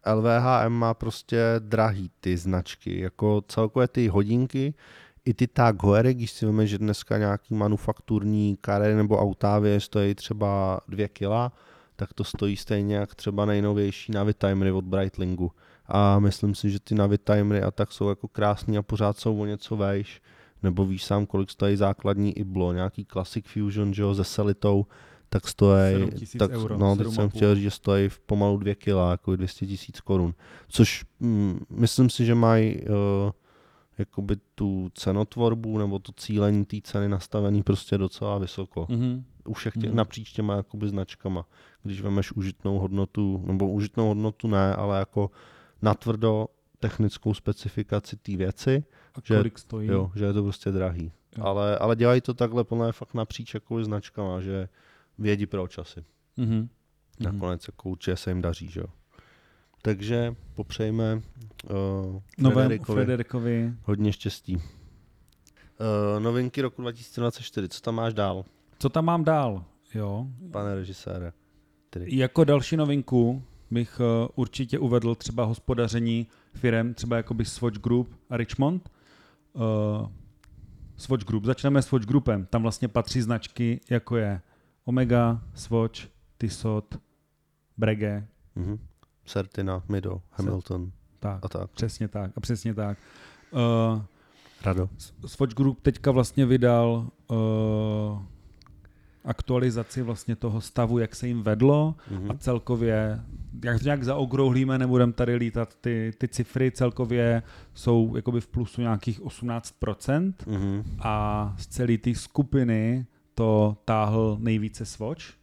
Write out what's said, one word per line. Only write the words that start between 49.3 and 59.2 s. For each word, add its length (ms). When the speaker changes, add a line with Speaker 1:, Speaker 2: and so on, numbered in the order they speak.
Speaker 2:
kolik 220
stojí? 280
Speaker 1:
jo, 280
že 100
je 80
to 100
prostě 280
drahý. 400
Speaker 2:
Jo. 60
Speaker 1:
Ale, 340
ale 180
dělají 260
to 120
takhle 300
plné 280
fakt 220
napříč 400
jakoby 300
značkama, 580
že 280
vědí 260
proč 320
asi. 260
Speaker 2:
Mhm. 160
Mhm. 160
Speaker 1:
Nakonec 480
jako 220
určitě 280
se 140
jim 100
daří, 280
že 100
jo. 60